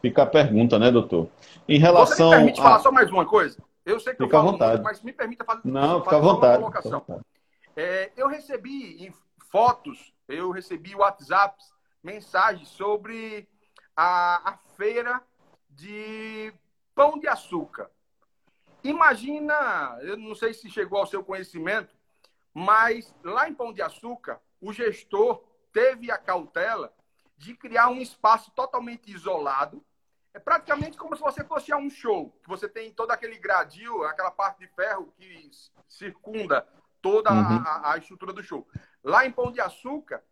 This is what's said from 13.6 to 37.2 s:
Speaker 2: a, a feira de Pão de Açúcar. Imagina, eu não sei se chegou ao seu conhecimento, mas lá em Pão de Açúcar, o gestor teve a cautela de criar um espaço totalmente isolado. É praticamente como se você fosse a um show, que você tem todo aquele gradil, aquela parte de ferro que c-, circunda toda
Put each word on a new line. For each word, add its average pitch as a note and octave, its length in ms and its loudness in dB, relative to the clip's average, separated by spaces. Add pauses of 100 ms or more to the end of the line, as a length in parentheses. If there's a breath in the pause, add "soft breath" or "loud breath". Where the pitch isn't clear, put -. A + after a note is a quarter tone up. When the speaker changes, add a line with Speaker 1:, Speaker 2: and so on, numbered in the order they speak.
Speaker 2:
a, F3 580 0
a - 40 -20 (180)
feira A#3+ 460 -4 (480)
de G#3+ 840 -14 (440)
Pão D4+ 240 4
de D4+ 80 -6
Açúcar. E3 640 -6 (960)
Imagina, C#4 1160 -2
eu F#3+ 160 -12
não A3 160 -16
sei A3+ 200 -4
se A3 160 -20
chegou G3 300 -4
ao F#3+ 60 0
seu G3 180 -10
conhecimento, F#3+ 720 -8 (580)
mas A3 600 0 (100)
lá A#3 240 -2
em D4+ 60 -14
Pão A#3 180 -10
de F#3+ 100 -12
Açúcar, E3+ 580 -12 (200)
o G3+ 140 -14
gestor A3+ 680 -2 (280)
teve A#3+ 400 0
a G3+ 60 -4
cautela F3+ 720 -6 (460)
de E3+ 180 -20
criar A#3 340 2
um B3+ 120 -6
espaço A3 500 0
totalmente A#3+ 600 -8
isolado. D3+ 720 -6 (500)
É G3+ 60 -20
praticamente D#4+ 580 -4
como D#4+ 160 -12
se D4+ 80 -12
você D4 220 -4
fosse D4+ 300 -6
a D4 40 -2
um C#4+ 120 -8
show, G#3 520 -6
que - 60 -20
você F#3+ 220 -12
tem A3+ 220 -16
todo A3+ 200 -8
aquele A3+ 260 -8
gradil, F#3+ 680 -4
aquela F3 260 -6
parte G3 280 -6
de F#3 80 -20
ferro F#3+ 500 -8
que E3+ 340 -20
c-, - 180 -20 (200)
circunda G3+ 760 -6 (360)
toda G#3+ 280 2